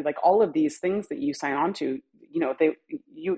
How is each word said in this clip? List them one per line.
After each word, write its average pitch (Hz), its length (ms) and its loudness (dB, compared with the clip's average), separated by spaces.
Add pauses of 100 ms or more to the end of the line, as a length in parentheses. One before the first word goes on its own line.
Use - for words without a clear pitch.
Like, 143 200 -2
all 196 180 6
of 170 120 2
these 151 260 0
things 196 300 -2
that - 100 -8
you 143 140 -2
sign 143 200 -4
on 160 220 0
to, 135 240 -4 (320)
you 165 80 -4
know, 131 200 0
they, 156 120 4 (420)
you, 170 240 -4